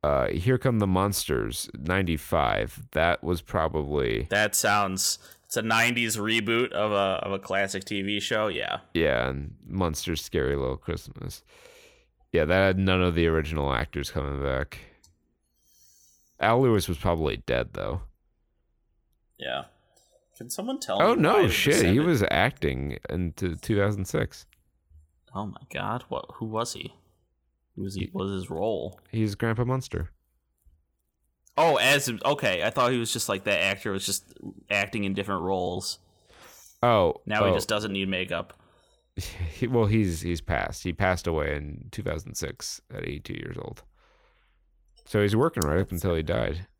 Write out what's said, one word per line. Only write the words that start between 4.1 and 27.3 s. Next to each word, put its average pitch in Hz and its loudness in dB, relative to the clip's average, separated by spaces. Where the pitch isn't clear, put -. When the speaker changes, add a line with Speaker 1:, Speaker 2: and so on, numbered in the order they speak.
Speaker 2:
That 104 0
sounds, 101 0
it's - -6
a 113 -2
nineties 113 2
reboot 113 0
of 107 0
a, 98 2
of 98 -2
a 98 -2
classic 98 -2
T 101 -4
V 101 -2
show. 107 0
Yeah. 76 -4
Speaker 1:
Yeah, 65 2
and 69 -6
Monsters 85 -2
Scary 71 0
Little 65 -2
Christmas. - -10
Yeah, 82 4
that 87 4
had 95 2
none 92 4
of 87 4
the 85 6
original 78 0
actors 67 -4
coming 69 -4
back. 67 -2
Al 117 4
Lewis 113 6
was 85 -2
probably 80 0
dead, 62 0
though. 55 -4
Speaker 2:
Yeah. 67 -6
Can 120 -14
someone 254 -6
tell 98 0
Speaker 1:
Oh, 220 4
Speaker 2:
me 156 4
Speaker 1:
no, 165 4
Speaker 2:
why 415 6
The - 4
Speaker 1:
shit. - 2
He - 6
Speaker 2:
Descendant- 110 4
Speaker 1:
was 143 4
acting 71 0
into 85 -2
two 107 -2
thousand 101 0
six. - -4
Speaker 2:
Oh, 104 -6
my - -12
God. 107 -6
What? - -6
Who 113 -8
was 110 -4
he? - -12